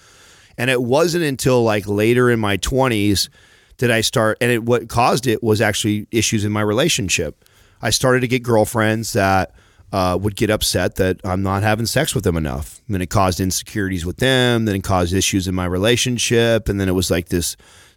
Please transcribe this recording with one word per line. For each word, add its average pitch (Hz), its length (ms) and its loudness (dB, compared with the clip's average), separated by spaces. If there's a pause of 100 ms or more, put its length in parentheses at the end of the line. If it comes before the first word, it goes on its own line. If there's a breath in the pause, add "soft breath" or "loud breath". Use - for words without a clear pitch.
(560 soft breath)
And 120 140 -2
it 127 120 0
wasn't 160 420 0
until, 127 400 2
like, 104 220 0
later 117 440 4
in 117 100 2
my 101 160 0
twenties 107 720 0 (480 soft breath)
did 120 140 0
I 113 100 2
start, 110 400 0
and 120 100 0
it, 117 140 0
what 120 240 0
caused 120 380 0
it 107 160 0
was 107 180 -2
actually 107 500 -2
issues 107 360 0
in 107 60 -2
my 107 100 -2
relationship. 104 840 -2 (380 soft breath)
I 113 80 -2
started 127 300 2
to 127 80 -2
get 123 140 0
girlfriends 110 720 0
that, 95 420 2 (380 soft breath)
uh, 92 280 0
would 101 160 -4
get 110 140 0
upset 104 460 -2
that 92 280 0
I'm 95 180 -2
not 98 200 0
having 110 240 0
sex 143 280 -2
with 110 100 -2
them 85 140 0
enough. 71 480 -6
And 107 80 -6
then 90 80 -2
it 90 80 -6
caused 92 280 2
insecurities 95 680 -4
with 87 100 -8
them. 123 480 2
Then 101 120 0
it 95 80 -4
caused 90 300 0
issues 95 320 0
in 92 80 -4
my 92 120 -2
relationship. 113 1040 0
And 101 100 -2
then 95 80 0
it 92 40 0
was, 92 180 0
like, 87 180 -2
this 90 260 -2 (420 loud breath)